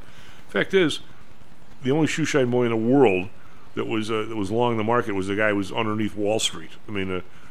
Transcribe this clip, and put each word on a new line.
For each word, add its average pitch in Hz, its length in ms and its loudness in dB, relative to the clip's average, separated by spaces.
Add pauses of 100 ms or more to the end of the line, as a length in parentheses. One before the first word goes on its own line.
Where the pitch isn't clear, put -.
(500)
Fact - 240 0
is, 185 260 2 (840)
the 127 80 2
only 151 160 4
shoe 160 180 -2
shine 127 240 2
boy 123 140 4
in 117 80 2
the 113 60 2
world 110 520 6 (460)
that 110 100 -2
was, 110 240 -2
uh, 110 180 0
that 113 80 -6
was 98 140 -2
long 117 280 2
the 107 60 0
market 113 300 2
was 95 140 -2
the 101 80 0
guy 107 140 2
who 104 80 2
was 95 140 -2
underneath 107 440 -2
Wall 104 240 0
Street. 82 320 -4 (160)
I 110 40 -8
mean, 95 200 -2
uh, 92 100 -2 (300)